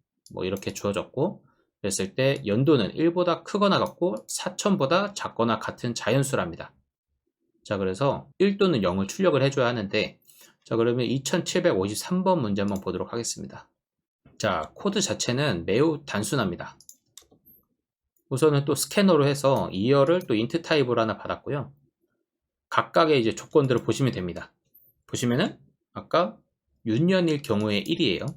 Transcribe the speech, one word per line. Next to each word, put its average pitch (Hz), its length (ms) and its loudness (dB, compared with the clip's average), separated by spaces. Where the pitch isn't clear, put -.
뭐 92 120 -8
이렇게 98 280 -4
주어졌고, 104 720 -4
그랬을 95 340 -4
때 135 320 0
연도는 117 480 2
일보다 170 480 0
크거나 196 360 0
같고 170 380 -2
사천보다 196 880 -2
작거나 113 440 -2
같은 - 360 -8
자연수랍니다. 107 800 -2
자, 104 140 -2
그래서 98 500 -2
일 202 200 2
또는 170 240 2
영을 95 240 0
출력을 156 360 2
해줘야 135 240 2
하는데, 107 540 -2
자, 123 120 -4
그러면 120 300 2
이천칠백오십삼 135 1160 -2
번 180 180 2
문제 101 200 -2
한번 98 180 -2
보도록 92 320 -6
하겠습니다. - 560 -8
자, 87 360 -2
코드 208 260 -2
자체는 120 640 -2
매우 147 380 2
단순합니다. 101 720 -4
우선은 143 340 4
또 156 100 0
스캐너로 165 520 4
해서 135 460 2
이어를 139 540 4
또 127 80 0
인트 117 280 0
타입으로 123 380 2
하나 110 160 0
받았고요. 117 560 -8
각각의 156 520 2
이제 110 140 0
조건들을 127 500 2
보시면 120 280 0
됩니다. 87 400 -8
보시면은 127 520 -2
아까 175 420 -2
윤년일 156 580 2
경우에 104 360 0
일이에요. 98 480 0